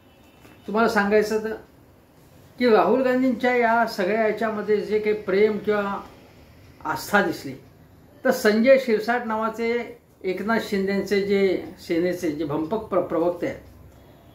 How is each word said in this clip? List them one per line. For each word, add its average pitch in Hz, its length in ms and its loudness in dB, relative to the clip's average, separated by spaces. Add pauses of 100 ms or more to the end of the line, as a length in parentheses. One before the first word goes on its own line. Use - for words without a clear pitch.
(680)
तुम्हाला 220 220 2
सांगायचं 214 560 2
तर 220 100 -8 (1040)
की 247 100 2
राहुल 214 340 4
गांधींच्या 254 540 2
या 226 300 4
सगळ्या 214 400 -2
याच्यामध्ये 208 540 0
जे 185 180 -2
काही 214 180 0
प्रेम 208 420 2
किंवा 202 420 -2 (840)
आस्था 156 380 0
दिसली, 156 300 -6 (720)
तर 262 60 4
संजय 226 480 4
शिरसाट 240 480 0
नावाचे 226 720 -4 (260)
एकनाथ 190 380 -2
शिंदेचे 196 580 -2
जे 196 440 0 (140)
सेनेचे 170 520 -2
जे 151 140 -6
भंपक 156 340 -4
प्र-, 196 220 -2
प्रवक्ते 175 460 -2
आहेत, - 140 -8 (760)